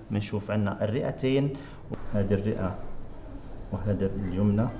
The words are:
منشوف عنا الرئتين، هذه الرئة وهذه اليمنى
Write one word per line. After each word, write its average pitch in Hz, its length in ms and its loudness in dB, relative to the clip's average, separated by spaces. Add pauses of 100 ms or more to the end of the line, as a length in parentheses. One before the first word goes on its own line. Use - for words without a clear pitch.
(100)
منشوف 101 400 0
عنا 104 340 2
الرئتين، 135 680 2 (600)
هذه 101 220 4
الرئة 95 440 0 (920)
وهذه 98 440 0
اليمنى 101 500 4 (140)